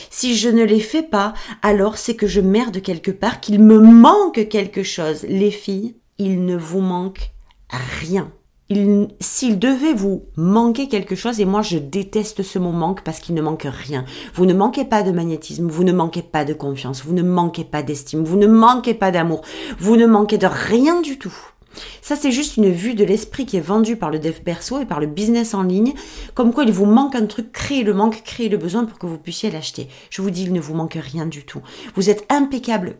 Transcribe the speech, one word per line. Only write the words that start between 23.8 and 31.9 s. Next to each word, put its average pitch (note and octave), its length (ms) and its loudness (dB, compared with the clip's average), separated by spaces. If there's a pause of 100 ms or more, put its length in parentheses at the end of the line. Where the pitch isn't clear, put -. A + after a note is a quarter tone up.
par F3+ 160 -6
le D#3 80 -4
dev D#3+ 260 -8
perso G3+ 360 -8
et C4+ 40 -4
par E3 140 -6
le D3+ 80 -2
business A3 480 -2
en F#3+ 80 -2
ligne, G3+ 320 0 (400)
comme A#3+ 180 2
quoi D4 120 0
il A3 80 2
vous F#3 120 2
manque C4 300 4
un A3 120 -2
truc, - 260 -10
créez C4+ 320 -4
le G3+ 100 0
manque, A3 300 -2
créez A3+ 240 -6
le G3 80 -2
besoin F3 280 -4
pour A3 140 -12
que F3+ 80 -12
vous E3 120 -10
puissiez F3+ 340 -8
l'acheter. - 360 -12 (220)
Je - 100 -12
vous G3 100 -4
dis, F3+ 120 -6
il F3+ 100 -4
ne F3 80 -2
vous D3+ 140 -10
manque D#3+ 260 -6
rien D3 260 -8
du C#3+ 180 -12
tout. - 160 -16 (340)